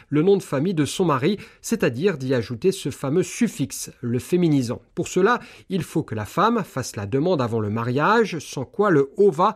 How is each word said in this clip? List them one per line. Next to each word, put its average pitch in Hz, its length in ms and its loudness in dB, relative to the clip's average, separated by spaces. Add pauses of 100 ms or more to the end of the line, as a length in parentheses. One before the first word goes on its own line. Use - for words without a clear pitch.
le 147 120 2
nom 196 160 4
de 180 60 -2
famille 160 300 -2
de 151 120 0
son 185 200 -2
mari, 156 320 2 (240)
c'est-à-dire 165 560 0
d'y 135 160 -2
ajouter 123 380 -2
ce - 180 -4
fameux 143 340 -2
suffixe, - 680 -4 (100)
le 120 180 -2
féminisant. 143 640 2 (140)
Pour - 120 -4
cela, 208 320 2 (300)
il 180 140 -2
faut 156 200 -4
que - 120 -8
la 107 100 -4
femme 214 380 0
fasse - 320 -8
la 101 100 -6
demande 139 360 0
avant 117 180 -2
le 104 100 -2
mariage, 147 720 0
sans - 260 -8
quoi 208 240 0
le 139 280 4
ova 196 380 4